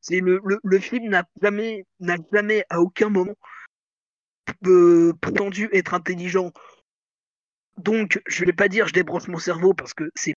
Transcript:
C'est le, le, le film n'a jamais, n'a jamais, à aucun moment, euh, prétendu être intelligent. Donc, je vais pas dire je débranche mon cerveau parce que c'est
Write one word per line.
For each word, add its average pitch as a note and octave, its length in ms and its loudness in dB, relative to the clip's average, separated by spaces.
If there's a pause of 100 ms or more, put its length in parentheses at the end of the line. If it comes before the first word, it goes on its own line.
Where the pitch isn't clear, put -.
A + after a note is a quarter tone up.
C'est F3+ 180 -2
le, F#3 240 2
le, G3+ 180 -2
le F#3+ 160 2
film A3+ 320 -4
n'a F3+ 180 0 (140)
jamais, G#3 420 -2 (160)
n'a F3 160 -4 (160)
jamais, G#3 380 0
à F3 100 0
aucun G3 300 0
moment, G3 260 0 (1300)
euh, E3+ 540 6
prétendu G3+ 520 -4
être F#3 200 0
intelligent. F3+ 600 -4 (1200)
Donc, G#3 500 -2
je - 200 -6
vais F3+ 80 2
pas G3+ 140 2
dire G3 200 0
je D#3+ 60 -10
débranche E3+ 340 -2
mon F3 100 -8
cerveau F3 360 2
parce - 180 -12
que - 220 -8
c'est - 220 -6